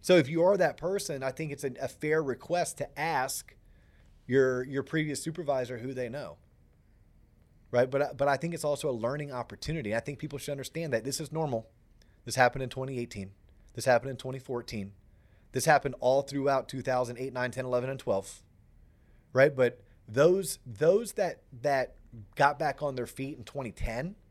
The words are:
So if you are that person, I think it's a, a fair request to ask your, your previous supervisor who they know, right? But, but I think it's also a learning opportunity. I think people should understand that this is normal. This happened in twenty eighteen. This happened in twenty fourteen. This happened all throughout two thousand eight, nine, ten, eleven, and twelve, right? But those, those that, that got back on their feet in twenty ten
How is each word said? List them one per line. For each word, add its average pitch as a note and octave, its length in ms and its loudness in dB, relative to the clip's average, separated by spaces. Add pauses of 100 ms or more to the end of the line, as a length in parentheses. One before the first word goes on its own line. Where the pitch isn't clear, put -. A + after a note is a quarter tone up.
So F3+ 160 6
if D3+ 120 8
you E3 160 2
are G3 120 6
that F3 220 2
person, E3 440 -4
I C3+ 80 -2
think D3+ 220 -6
it's C#3+ 100 -10
a, C3+ 100 -2 (100)
a C3 60 -4
fair D#3 340 0
request D#3 560 -2
to - 200 -8
ask C#3+ 560 -2 (720)
your, B2+ 380 4
your C3+ 180 -4
previous D3+ 400 -2
supervisor C#3 540 -4
who B2 160 -8
they B2 160 -4
know, A#2 300 -10 (1300)
right? B2+ 200 4
But, C3+ 260 -2
but C#3+ 120 2
I C#3 100 2
think E3+ 160 -4
it's D#3 100 -8
also D3 240 -2
a C3+ 40 0
learning C3+ 380 -4
opportunity. B2 640 -6
I A#2 60 0
think C#3+ 180 -8
people D3 200 -8
should - 140 -8
understand D3 420 -6
that A2 100 0
this C3+ 160 -4
is D3+ 120 -10
normal. C#3+ 360 -2 (560)
This A#2 100 -8
happened B2+ 280 4
in B2 80 -6
twenty C3 280 -6
eighteen. G2+ 340 -8 (420)
This A#2+ 100 -8
happened B2+ 260 4
in B2+ 60 -6
twenty C3 220 -8
fourteen. A#2+ 540 -6 (600)
This C3 140 0
happened C#3+ 340 4
all C3 220 4
throughout C3+ 460 0
two C3+ 120 -8
thousand B2 380 -2
eight, C3 160 -8
nine, B2 160 -2
ten, B2+ 160 -6
eleven, B2 240 0
and C3+ 80 -8
twelve, - 440 -4 (920)
right? C#3 220 8
But B2 260 2 (260)
those, E3 600 4
those E3+ 460 2
that, F#3 280 -2 (220)
that C3+ 320 0 (400)
got C#3+ 240 4
back D3+ 240 -2
on C#3+ 120 -2
their B2 120 -4
feet C3+ 320 -8
in A#2 60 -14
twenty B2+ 280 -8
ten B2+ 440 -4 (140)